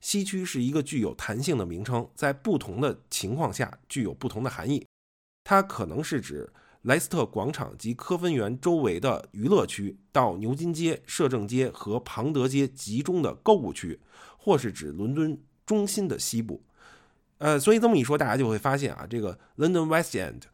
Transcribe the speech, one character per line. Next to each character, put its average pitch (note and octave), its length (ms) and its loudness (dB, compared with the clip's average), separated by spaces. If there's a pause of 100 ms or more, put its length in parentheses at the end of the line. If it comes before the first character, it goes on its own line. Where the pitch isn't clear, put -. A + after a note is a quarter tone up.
西 G3+ 220 -2
区 F#3+ 220 -4
是 C3 180 -2
一 B2 80 0
个 D3+ 100 0
具 C#3+ 200 -2
有 F2 140 0
弹 A2+ 280 -6
性 C#3+ 160 0
的 F#2+ 80 -2
名 F2 180 -6
称， A#2 300 -2
在 C#3+ 180 0
不 E3+ 240 0
同 G#2+ 240 -4
的 C#3 300 -2
情 G2+ 240 -4
况 C#3+ 180 -2
下 - 360 -6
具 C3 160 -4
有 E2 100 -4
不 - 140 -4
同 A2 160 -6
的 C3 40 0
含 G#2 220 -6
义。 C#3+ 160 -4 (560)
它 G3 180 6
可 G3 260 -2
能 F2 160 -4
是 C#3+ 180 -2
指 C#2+ 280 -10 (340)
莱 C3+ 180 4
斯 - 100 -6
特 C#3+ 160 2
广 A2 260 -2
场 - 240 -8
及 A2+ 160 -6
科 F3 240 -4
芬 F3 160 0
园 A#2 280 0
周 F3 160 4
围 G2 240 2
的 A#2 320 -2
娱 G#2+ 160 -2
乐 D#3 180 6
区， G2 320 -6 (140)
到 A#2 240 4
牛 A2 180 -2
津 E3 180 -2
街、 D#3+ 320 0
摄 - 240 0
政 A2+ 200 -2
街 B2+ 200 2
和 G#2+ 300 -4
庞 B2 340 -4
德 C3 140 4
街 C3+ 220 2
集 A2 340 -6
中 F3+ 180 0
的 A2+ 140 0
购 - 220 4
物 A2 160 -2
区， - 280 -8 (380)
或 G3 180 4
是 A#2 140 0
指 D2+ 220 -8
伦 G2+ 200 -2
敦 D#3 300 -2 (240)
中 G#3 180 2
心 G3+ 220 -2
的 C3+ 100 -2
西 - 240 -4
部。 A2+ 220 -6 (760)
呃， D3+ 200 2
所 G3+ 160 6
以 A3+ 60 4
这 A#3 80 6
么 A3 80 6
一 C3 80 4
说， C#3+ 120 0
大 D3 80 2
家 A#2 120 2
就 C3 120 2
会 A2 80 2
发 C3+ 200 0
现 C3+ 180 -2
啊， - 160 -14
这 A#2 100 -4
个 G2 160 -6 (200)
London E3 300 2
West D#3+ 280 0
End， D2+ 280 -6 (120)